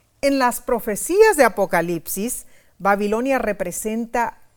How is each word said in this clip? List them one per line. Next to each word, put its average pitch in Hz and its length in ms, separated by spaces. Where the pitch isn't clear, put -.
En 277 180
las 247 220
profecías 294 800
de 277 60
Apocalipsis, 190 1000
Babilonia 208 600
representa 220 1000